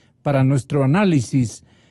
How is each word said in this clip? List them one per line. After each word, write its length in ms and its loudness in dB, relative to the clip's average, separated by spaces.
para 220 0
nuestro 400 0
análisis, 840 0